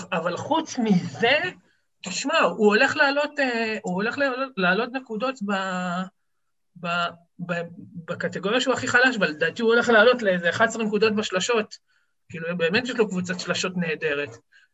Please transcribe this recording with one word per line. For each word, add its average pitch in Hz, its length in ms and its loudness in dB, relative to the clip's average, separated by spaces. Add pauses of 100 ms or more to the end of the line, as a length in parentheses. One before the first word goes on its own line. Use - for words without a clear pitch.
(120)
אבל 170 240 -2
חוץ 311 420 -2
מזה, 226 600 2 (640)
תשמע, 285 360 -2
הוא 208 260 4
הולך 269 300 4
לעלות, 294 420 2
אה, 226 440 -2
הוא 180 120 -4
הולך 214 240 -2
לעלות, 269 380 -2
לעלות 190 360 2
נקודות 262 420 -4 (120)
ב-, 185 560 -2 (800)
ב-, 175 280 -2 (380)
ב-, 170 220 -4 (360)
בקטגוריה 180 560 -4
שהוא 254 140 0
הכי - 140 -4
חלש, 254 280 4
אבל 180 120 2
לדעתי 165 340 -2
הוא 226 120 4
הולך 233 140 2
לעלות 240 340 6
לאיזה 180 280 2
אחד 226 140 2
עשרה 220 200 0
נקודות 214 300 2
בשלשות. 214 600 -2 (540)
כאילו, 170 280 -6
באמת 175 280 0
יש 247 120 -6
לו 220 120 2
קבוצת 180 320 -4
שלשות 180 360 -4
נהדרת. 156 600 -2 (380)